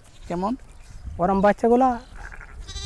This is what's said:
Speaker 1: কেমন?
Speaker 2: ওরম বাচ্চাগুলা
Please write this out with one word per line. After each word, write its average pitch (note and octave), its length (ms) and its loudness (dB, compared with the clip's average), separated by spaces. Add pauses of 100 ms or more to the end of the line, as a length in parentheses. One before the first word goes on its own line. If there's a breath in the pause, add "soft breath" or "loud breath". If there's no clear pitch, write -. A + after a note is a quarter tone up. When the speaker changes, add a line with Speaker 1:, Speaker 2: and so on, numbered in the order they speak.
(280)
Speaker 1:
কেমন? F#3+ 280 -2 (640)
Speaker 2:
ওরম G3 220 2
বাচ্চাগুলা A#3+ 600 4 (840)